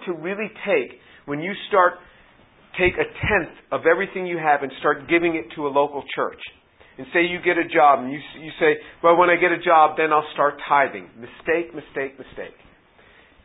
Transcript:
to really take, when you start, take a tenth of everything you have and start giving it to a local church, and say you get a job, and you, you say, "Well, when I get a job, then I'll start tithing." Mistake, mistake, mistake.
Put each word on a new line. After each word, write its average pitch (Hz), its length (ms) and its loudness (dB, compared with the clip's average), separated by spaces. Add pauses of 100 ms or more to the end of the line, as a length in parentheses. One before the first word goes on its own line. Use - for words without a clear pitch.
to 196 80 -6
really 190 360 -10 (160)
take, 180 320 -2 (280)
when 143 140 -8
you 180 120 -8 (160)
start, 180 260 4 (840)
take 180 160 0
a 151 120 -2
tenth - 480 -4 (160)
of 135 160 -4
everything 185 400 0
you 175 120 -6
have 151 240 0
and 131 180 -6
start 143 280 -2
giving 170 280 2
it 160 180 -10
to 151 120 -6
a 143 40 -4
local 143 320 0 (140)
church, 120 240 -6 (560)
and 131 160 -14
say 175 100 4
you 175 220 -2
get 170 140 2
a 165 100 -2
job, 147 320 6
and 127 100 -8
you, 147 80 -10 (220)
you 156 180 -16
say, 156 160 4 (300)
"Well, 170 120 6
when 175 140 4
I 175 60 4
get 170 160 2
a 170 100 -4
job, 160 340 4
then 160 160 0
I'll 151 220 0
start 143 200 0 (140)
tithing." 123 460 0
Mistake, 165 580 -6
mistake, 139 460 -10
mistake. 104 400 -16 (880)